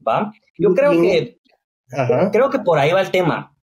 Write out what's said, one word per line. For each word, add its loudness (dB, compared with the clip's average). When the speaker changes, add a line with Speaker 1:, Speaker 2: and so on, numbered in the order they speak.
Speaker 1:
¿va? -2
Yo 2
creo 2
Speaker 2:
Y 2
Speaker 1:
que, -2
Speaker 2:
Ajá. 0
Speaker 1:
creo 2
que -4
por 0
ahí 2
va 2
el -8
tema, -2